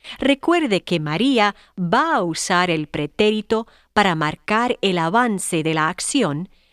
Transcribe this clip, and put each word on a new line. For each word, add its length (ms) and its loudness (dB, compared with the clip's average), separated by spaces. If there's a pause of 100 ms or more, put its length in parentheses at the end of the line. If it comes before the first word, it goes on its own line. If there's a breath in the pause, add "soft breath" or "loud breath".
(200 loud breath)
Recuerde 640 0
que 160 -2
María 560 0 (220 soft breath)
va 380 2
a 80 0
usar 460 0
el 180 -2
pretérito 800 -2 (260 soft breath)
para 220 4
marcar 680 -2
el 160 0
avance 680 0
de 100 -2
la 160 0
acción 600 -2 (240)